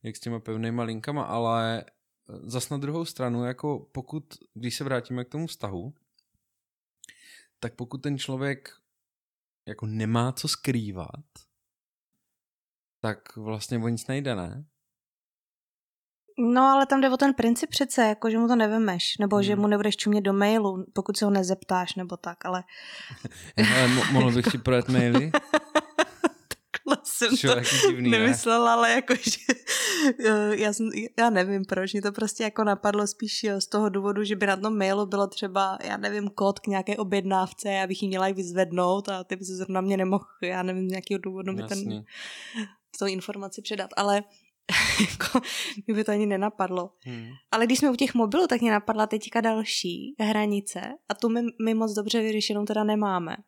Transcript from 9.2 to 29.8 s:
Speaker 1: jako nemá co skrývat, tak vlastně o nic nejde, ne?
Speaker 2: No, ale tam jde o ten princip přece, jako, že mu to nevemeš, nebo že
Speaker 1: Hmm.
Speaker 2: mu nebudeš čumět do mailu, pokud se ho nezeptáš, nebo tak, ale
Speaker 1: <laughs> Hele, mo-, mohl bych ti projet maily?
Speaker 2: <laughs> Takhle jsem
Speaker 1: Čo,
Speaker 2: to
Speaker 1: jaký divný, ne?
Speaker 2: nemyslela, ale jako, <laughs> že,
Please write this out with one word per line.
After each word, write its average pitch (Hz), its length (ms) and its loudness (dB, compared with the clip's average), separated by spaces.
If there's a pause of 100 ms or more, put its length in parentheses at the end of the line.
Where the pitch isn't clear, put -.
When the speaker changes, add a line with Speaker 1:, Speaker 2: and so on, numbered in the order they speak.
Speaker 1:
jako 107 180 -10
nemá 110 460 0
co 131 160 -8
skrývat, 107 800 -4 (1700)
tak - 360 -8
vlastně 110 440 -6
o 113 80 -2
nic 117 200 -4
nejde, 135 280 -4
ne? 95 300 -8 (1700)
Speaker 2:
No, 247 240 4
ale 269 240 6
tam 269 160 2
jde 262 80 6
o 254 80 0
ten 277 160 4
princip 240 360 2
přece, 254 380 2
jako, 214 220 0
že 226 80 2
mu 233 100 4
to 247 80 4
nevemeš, 214 600 2
nebo 202 260 4
že 202 100 2
Speaker 1:
Hmm. 202 80 2
Speaker 2:
mu 208 60 4
nebudeš 208 300 2
čumět 208 240 2
do 196 120 2
mailu, 202 600 2
pokud 196 240 -2
se 214 80 2
ho 202 60 4
nezeptáš, 185 640 0
nebo 180 220 -8
tak, - 280 -12
ale 180 180 -4 (460)
Speaker 1:
<laughs> - 480 -14
Hele, 123 380 4
mo-, - 180 2
mohl 127 180 6
bych 120 200 2
ti 135 60 -2
projet 123 320 2
maily? 127 460 4
Speaker 2:
<laughs> 285 60 4 (1300)
Takhle - 320 0
jsem 240 340 0
Speaker 1:
Čo, 139 140 2
Speaker 2:
to 123 60 4
Speaker 1:
jaký 120 180 0 (120)
divný, 247 240 4
ne? 226 80 6
Speaker 2:
nemyslela, 233 540 4
ale 233 180 4
jako, 247 240 2
<laughs> - 60 -4
že, - 320 0 (720)